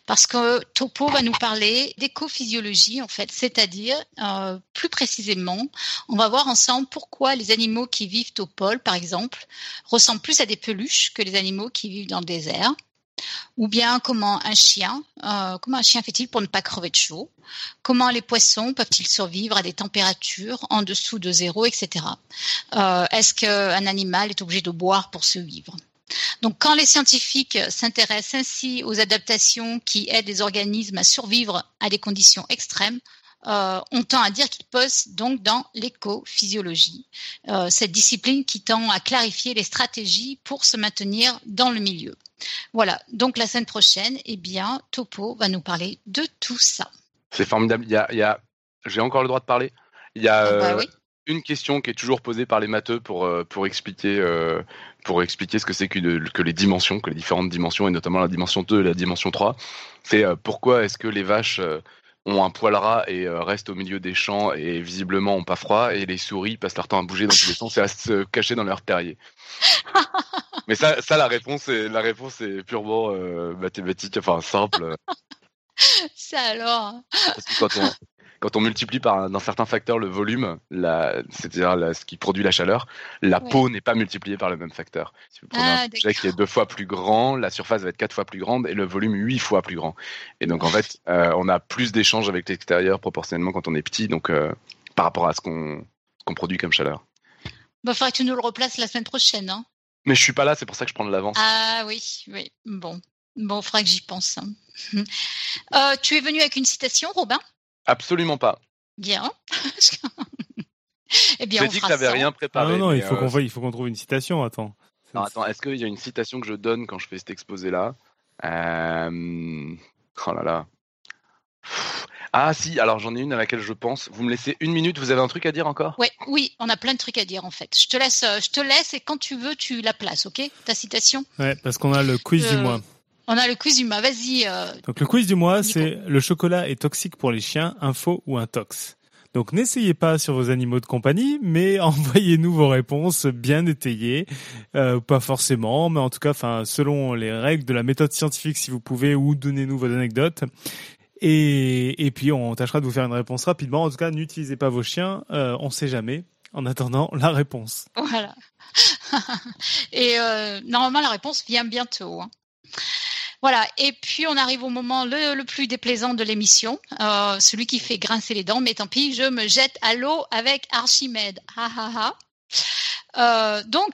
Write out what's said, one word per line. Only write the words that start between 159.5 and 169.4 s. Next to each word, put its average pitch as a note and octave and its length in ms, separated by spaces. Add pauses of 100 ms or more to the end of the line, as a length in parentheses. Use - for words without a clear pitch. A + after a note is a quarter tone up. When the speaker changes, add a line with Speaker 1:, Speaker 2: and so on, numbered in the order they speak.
Speaker 1:
Et, A#3+ 260
euh, G#3+ 480
normalement B3+ 340
la C#4+ 100
réponse C4+ 360
vient A#3+ 180
bientôt, G#3+ 560
hein. F3+ 100 (1120)
Voilà, B3 240 (100)
et C#4 240
puis - 280
on D4 80
arrive B3+ 260
au C4 60
moment B3+ 360
le, C#4+ 300
le C4+ 100
plus C4+ 220
déplaisant B3 480
de A3+ 80
l'émission, G#3+ 560 (220)
euh, G3+ 400
celui A3 260
qui A#3+ 140
fait A3+ 180
grincer G#3+ 360
les G3+ 100
dents, G#3+ 160
mais A#3+ 140
tant G#3 120
pis, C#4 280
je B3+ 140
me A#3 200